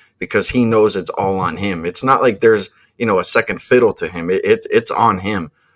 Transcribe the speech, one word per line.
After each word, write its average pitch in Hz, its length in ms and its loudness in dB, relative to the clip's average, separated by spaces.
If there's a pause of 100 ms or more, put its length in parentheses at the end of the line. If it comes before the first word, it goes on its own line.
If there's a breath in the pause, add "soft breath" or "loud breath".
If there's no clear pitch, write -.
(200 soft breath)
because - 300 -2
he 123 160 2
knows 107 300 4
it's 92 140 -6
all 95 300 -2
on 85 180 -4
him. 92 280 -4
It's 90 180 -6
not 135 180 2
like 113 180 2
there's, 110 300 2 (280 soft breath)
you 120 80 -4
know, 101 140 2
a 90 40 -2
second 107 380 -2
fiddle 123 320 4
to - 140 -6
him. 82 220 -8
It, 92 160 0
it, 110 240 0
it's 117 220 0
on 107 280 2
him. 95 320 -6 (240)